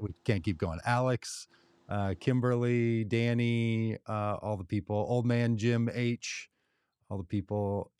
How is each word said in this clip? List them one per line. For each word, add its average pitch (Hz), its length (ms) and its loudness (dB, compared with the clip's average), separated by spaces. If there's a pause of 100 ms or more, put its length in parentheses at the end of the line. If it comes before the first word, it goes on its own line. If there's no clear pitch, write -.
we 101 100 -4 (140)
can't 98 200 2
keep 90 140 -2
going. 82 260 -2
Alex, 123 600 -2 (420)
uh, 98 300 -2
Kimberly, 120 840 2
Danny, 117 920 2 (100)
uh, 104 340 -2
all 104 140 -2
the 92 80 -6
people, 104 320 -2 (120)
Old 120 180 2
Man 120 300 2
Jim 117 360 2
H, - 580 -4 (580)
all 101 100 -6
the 92 60 -6
people 101 760 -2